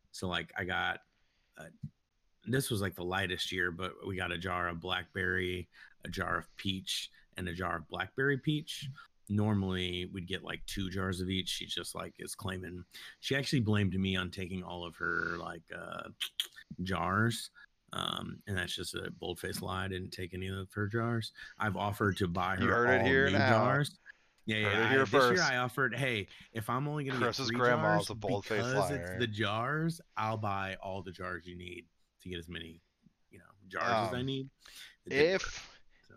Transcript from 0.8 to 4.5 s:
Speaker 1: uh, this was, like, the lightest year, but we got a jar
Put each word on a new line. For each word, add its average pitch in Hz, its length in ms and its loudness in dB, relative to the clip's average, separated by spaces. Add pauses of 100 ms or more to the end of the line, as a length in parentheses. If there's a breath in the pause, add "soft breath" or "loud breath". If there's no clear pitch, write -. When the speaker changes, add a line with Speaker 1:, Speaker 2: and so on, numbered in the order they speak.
Speaker 1:
uh, 80 80 -16 (800)
this 131 240 0
was, 101 120 0
like, 92 140 0
the 87 80 -6
lightest 92 480 -2
year, 90 200 2
but 90 220 -6 (120)
we 98 100 -4
got 90 160 -2
a 87 60 -4
jar 87 300 0